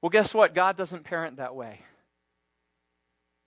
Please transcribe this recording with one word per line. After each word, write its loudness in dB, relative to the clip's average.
Well, -2
guess 4
what? 6
God 2
doesn't -10
parent -8
that -10
way. -14